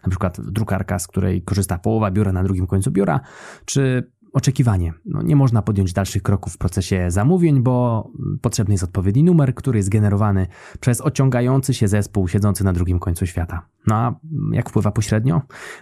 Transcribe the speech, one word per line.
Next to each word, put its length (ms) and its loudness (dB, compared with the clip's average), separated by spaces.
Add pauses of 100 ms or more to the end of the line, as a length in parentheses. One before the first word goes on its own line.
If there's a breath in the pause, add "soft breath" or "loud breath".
na 60 -2
przykład 320 -4
drukarka, 580 -4
z 80 -10
której 360 -2
korzysta 340 -2
połowa 340 0
biura 200 0
na 120 0
drugim 240 0
końcu 240 0
biura, 280 2 (460 loud breath)
czy 460 -2 (220)
oczekiwanie. 600 0 (120)
No, 160 -6
nie 140 2
można 260 4
podjąć 320 0
dalszych 300 -2
kroków 300 -2
w 40 -18
procesie 540 -2
zamówień, 520 2
bo 440 0 (340)
potrzebny 320 0
jest 100 0
odpowiedni 400 0
numer, 320 4
który 240 -2
jest 100 0
generowany 580 2 (320 loud breath)
przez 220 0
ociągający 720 2
się 140 2
zespół 400 0
siedzący 360 0
na 100 2
drugim 260 0
końcu 260 -2
świata. 400 -6 (220)
No 80 2
a 200 0 (360)
jak 180 -2
wpływa 220 0
pośrednio? 500 0 (400 loud breath)